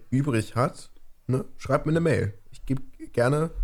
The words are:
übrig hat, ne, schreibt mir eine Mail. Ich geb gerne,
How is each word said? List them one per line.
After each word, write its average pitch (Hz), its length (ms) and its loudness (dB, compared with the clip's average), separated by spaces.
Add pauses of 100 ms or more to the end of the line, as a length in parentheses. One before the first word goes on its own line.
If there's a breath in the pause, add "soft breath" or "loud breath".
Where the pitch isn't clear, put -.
übrig 127 460 0
hat, - 340 -2 (380)
ne, 127 180 2 (120)
schreibt - 280 0
mir 151 60 2
eine 165 80 4
Mail. 101 340 2 (160)
Ich - 160 -14
geb 131 140 0 (340)
gerne, 147 380 2 (120)